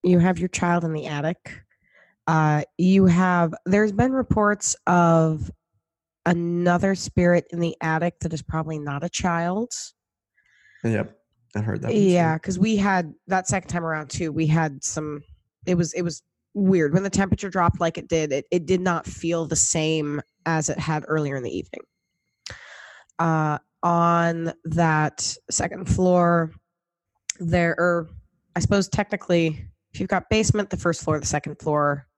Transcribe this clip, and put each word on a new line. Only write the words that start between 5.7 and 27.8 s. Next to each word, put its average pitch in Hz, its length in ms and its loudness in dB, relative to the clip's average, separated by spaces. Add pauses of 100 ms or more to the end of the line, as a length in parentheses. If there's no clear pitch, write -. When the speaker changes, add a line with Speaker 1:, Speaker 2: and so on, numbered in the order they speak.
Speaker 1:
another 175 680 2
spirit 175 580 2
in 170 80 -6
the 170 220 -2
attic 165 380 -2
that 165 120 -6
is 156 120 -8
probably 160 340 -6
not 147 260 -6
a 175 60 -6
child. 180 600 -2 (1120)
Speaker 2:
Yep. 110 340 -2 (380)
I 104 60 -2
heard 107 200 -4
that - 100 -6
one 214 100 2
Speaker 1:
Yeah, 175 340 4
Speaker 2:
too. 160 60 -8
Speaker 1:
'cause 185 180 -6
we 214 180 2
had, 185 360 0 (140)
that 185 200 -2
second 196 220 -4
time 170 140 -4
around 156 280 -6
too, 160 200 -6
we 156 140 0
had 156 380 0
some, 151 400 -8 (420)
it 180 100 0
was, 175 180 -2
it 180 100 -4
was 170 180 -8 (320)
weird. 185 400 2
When 185 100 2
the 202 60 -4
temperature 196 400 -2
dropped 175 300 0
like 165 180 -2
it 170 100 -12
did, 156 240 0
it, 139 200 -2
it 175 160 -2
did 180 140 2
not 175 260 -2
feel 165 400 -4
the 160 80 -4
same 156 680 -2 (240)
as 160 240 0
it - 80 -4
had 156 300 -4
earlier 147 300 -2
in 123 60 -6
the 117 140 -6
evening. - 240 -10 (1400)
Uh, 156 400 0 (260)
on 170 720 2 (120)
that 160 720 2 (140)
second - 360 -4
floor, 175 680 4 (880)
there, 170 400 2
or 170 300 0 (460)